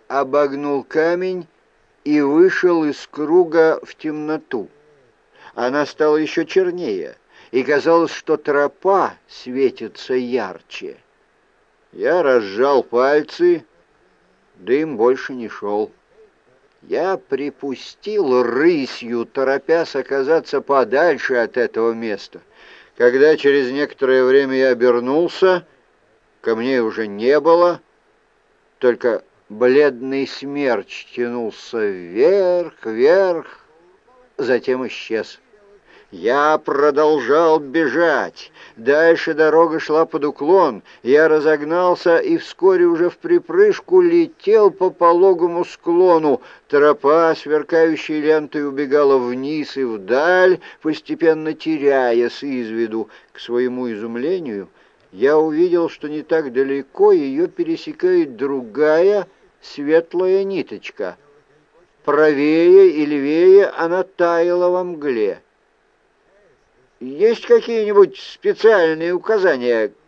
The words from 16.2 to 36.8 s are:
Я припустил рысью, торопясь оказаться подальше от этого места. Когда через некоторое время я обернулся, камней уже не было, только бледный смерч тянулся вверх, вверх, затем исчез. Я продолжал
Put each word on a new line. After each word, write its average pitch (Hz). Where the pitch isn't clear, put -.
Я 180
припустил 139
рысью, 120
торопясь 139
оказаться 139
подальше 135
от 113
этого 113
места. 110
Когда 135
через 139
некоторое 135
время 131
я 131
обернулся, 127
камней 120
уже 110
не 117
было, 170
только 120
бледный 131
смерч 139
тянулся 120
вверх, 156
вверх, 156
затем 127
исчез. -
Я 139
продолжал 151